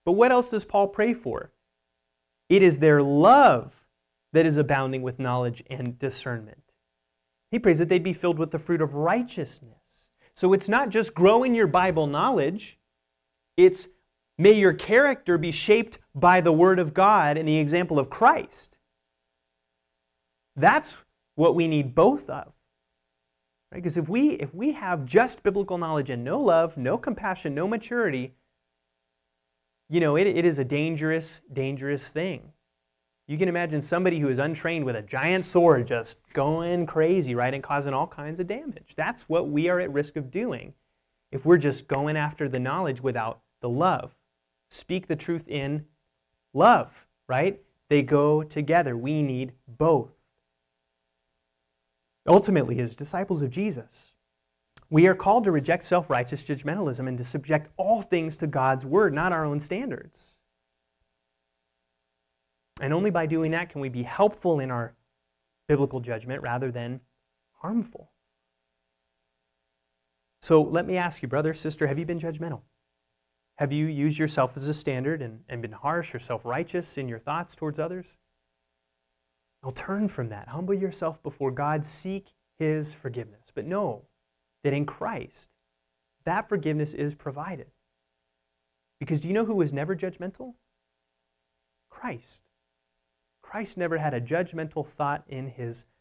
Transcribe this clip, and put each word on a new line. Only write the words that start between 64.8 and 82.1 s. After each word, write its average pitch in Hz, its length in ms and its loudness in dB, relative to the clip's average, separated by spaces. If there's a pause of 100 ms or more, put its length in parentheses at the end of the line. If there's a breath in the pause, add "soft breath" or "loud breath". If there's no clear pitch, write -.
biblical 139 320 0
judgment 120 400 -8
rather 123 300 -6
than 120 280 -10 (540)
harmful. - 580 -8 (2250)
So 160 200 6
let 170 240 -2
me 180 120 -2
ask 175 240 -4
you, 127 80 -8
brother, 151 240 -2
sister, 151 340 -4
have 139 100 -4
you 165 80 -6
been 170 140 -6
judgmental? 156 440 -10 (960)
Have 143 120 -2
you 151 140 -2
used 147 340 -2
yourself 147 380 -2
as 139 100 -10
a 151 60 -2
standard 143 480 -6
and, 113 260 -12
and 120 140 -10
been 113 100 -10
harsh 156 420 -6
or 123 60 -12
self-righteous 135 800 -8
in 135 100 -8
your 113 120 -10
thoughts 165 360 -10
towards 151 240 -8
others? 175 380 -10 (1500)
Now 135 100 -10
turn 202 360 -6
from 123 200 -8
that. 107 200 -14
Humble 180 240 -6
yourself 180 500 -6
before 135 280 -6
God. 147 340 -4
Seek - 480 -12 (240)